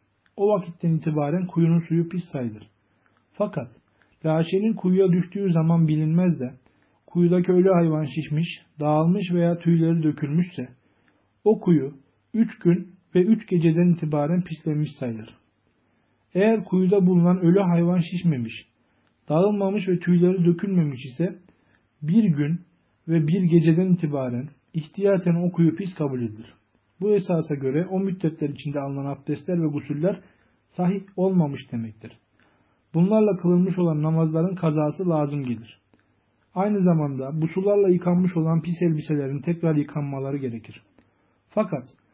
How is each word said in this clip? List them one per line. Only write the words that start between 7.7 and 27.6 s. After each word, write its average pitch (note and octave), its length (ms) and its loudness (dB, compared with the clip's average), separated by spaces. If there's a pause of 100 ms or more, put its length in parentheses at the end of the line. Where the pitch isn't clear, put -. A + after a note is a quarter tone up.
şişmiş, D3+ 420 -4 (340)
dağılmış E3 520 0
veya E3+ 260 0
tüyleri E3+ 440 0
dökülmüşse, D3+ 640 -4 (760)
o G#3+ 160 2
kuyu D3 340 2 (400)
üç A3+ 240 -2
gün - 360 0 (200)
ve F#3 80 4
üç A3 240 2
geceden E3+ 460 2
itibaren D#3 520 0
pislenmiş D3+ 540 -4
sayılır. A2+ 380 -10 (960)
Eğer G#3 300 2
kuyuda F#3 420 2
bulunan F3+ 340 4
ölü F3+ 200 4
hayvan F3 400 2
şişmemiş, D#3 680 -4 (600)
dağılmamış F#3+ 600 0
ve F3+ 100 0
tüyleri F3+ 460 2
dökülmemiş E3+ 640 0
ise, E3 320 -6 (640)
bir F#3+ 220 2
gün D3+ 360 0 (480)
ve E3 180 2
bir F#3 160 0
geceden E3+ 500 4
itibaren C#3+ 560 -4 (260)
ihtiyaten F#3 600 0
o F3 180 -2
kuyu E3 240 2
pis F#3+ 180 -8
kabul C3+ 280 -4
edilir. G#2+ 320 -10 (460)
Bu G3+ 100 0
esasa F3+ 440 0
göre C#3+ 360 -2